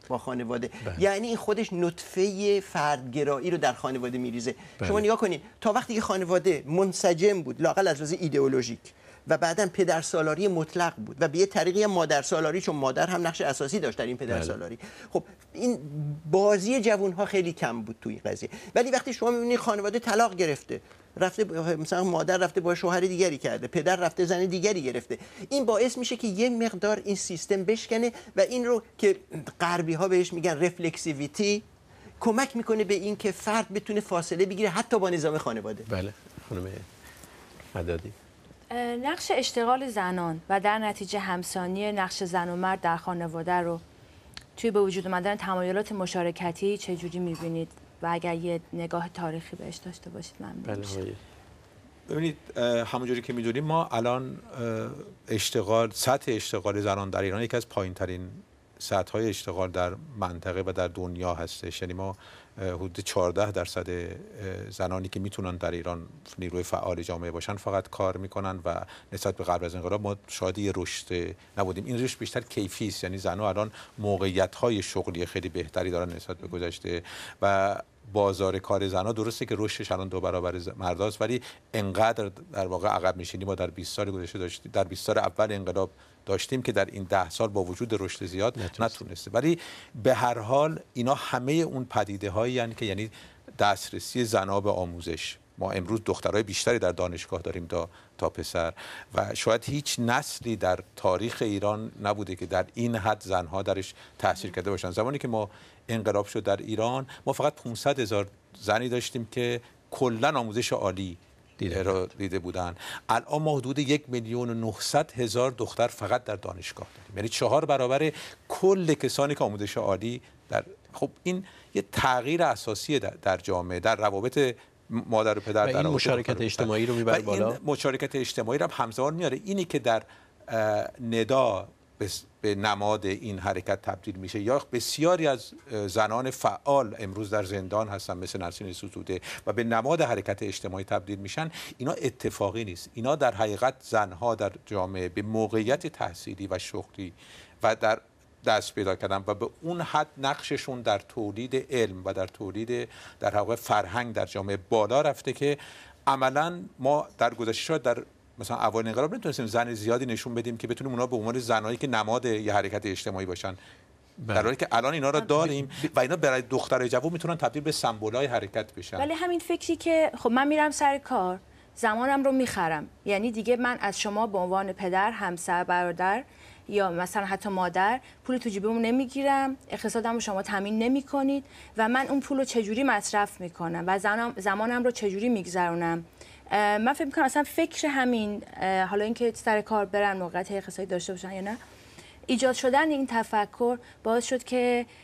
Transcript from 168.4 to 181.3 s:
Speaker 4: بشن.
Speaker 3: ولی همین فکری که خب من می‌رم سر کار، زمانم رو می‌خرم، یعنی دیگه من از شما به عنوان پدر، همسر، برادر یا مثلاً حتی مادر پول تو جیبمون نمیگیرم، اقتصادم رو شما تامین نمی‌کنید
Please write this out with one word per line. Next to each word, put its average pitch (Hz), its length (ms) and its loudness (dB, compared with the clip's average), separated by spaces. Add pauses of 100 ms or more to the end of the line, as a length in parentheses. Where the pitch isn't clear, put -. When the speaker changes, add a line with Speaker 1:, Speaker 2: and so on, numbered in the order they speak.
Speaker 4:
بشن. - 220 -10
Speaker 3:
ولی 294 180 0
همین 349 240 -2
فکری 339 380 -2
که 320 420 4
خب 240 120 0
من 262 180 4
می‌رم 302 220 4
سر 277 280 2
کار، 185 420 -2 (340)
زمانم 254 500 2
رو 269 80 4
می‌خرم، 180 560 0 (160)
یعنی 202 280 0
دیگه 220 240 2
من 247 240 0
از 196 200 -2
شما 214 260 2
به 202 120 -2
عنوان 190 340 0
پدر، 190 380 2
همسر، 180 540 0
برادر 180 600 2 (440)
یا 196 220 2
مثلاً 180 360 -2
حتی 196 220 -2
مادر 185 520 2 (240)
پول 254 140 0
تو 240 120 -2
جیبمون 214 320 0
نمیگیرم، 269 760 2 (120)
اقتصادم 226 460 -2
رو 233 60 -2
شما 196 220 -2
تامین 208 360 -2
نمی‌کنید 269 640 2 (320)